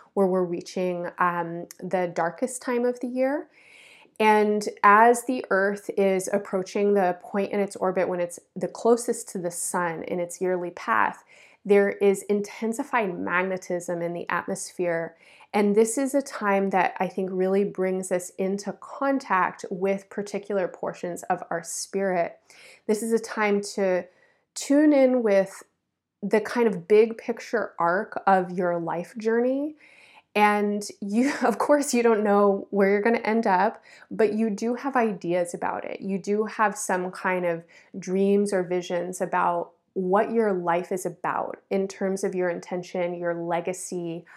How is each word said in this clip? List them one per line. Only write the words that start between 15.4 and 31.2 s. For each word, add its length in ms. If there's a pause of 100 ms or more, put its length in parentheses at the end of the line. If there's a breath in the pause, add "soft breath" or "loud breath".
And 220
this 220
is 160
a 80
time 480
that 280
I 100
think 220
really 340
brings 460
us 280
into 340
contact 960
with 380
particular 580
portions 580
of 260
our 120
spirit. 760 (480 loud breath)
This 160
is 100
a 60
time 420 (140)
to 320 (480 soft breath)
tune 380
in 300
with 400 (600)
the 180
kind 260
of 220
big 300
picture 600
arc 480
of 260
your 260
life 400
journey. 560 (600 loud breath)
And 480 (200)
you, 360